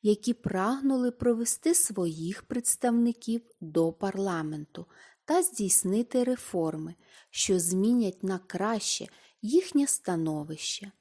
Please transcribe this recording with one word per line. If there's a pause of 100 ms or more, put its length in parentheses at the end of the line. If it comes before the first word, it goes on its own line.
які
прагнули
провести
своїх
представників (200)
до
парламенту (400)
та
здійснити
реформи, (340)
що
змінять
на
краще (340)
їхнє
становище.